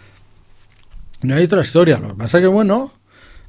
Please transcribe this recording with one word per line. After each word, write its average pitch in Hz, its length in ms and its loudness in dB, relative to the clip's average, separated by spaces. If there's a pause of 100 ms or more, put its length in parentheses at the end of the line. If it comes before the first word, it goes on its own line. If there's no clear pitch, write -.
(1200)
No 131 160 -2
hay 170 80 2
otra 175 160 0
historia. 156 380 2
Lo - 100 -10
que 98 60 -12
pasa 113 260 0
que, 185 80 2
bueno, 214 440 0 (560)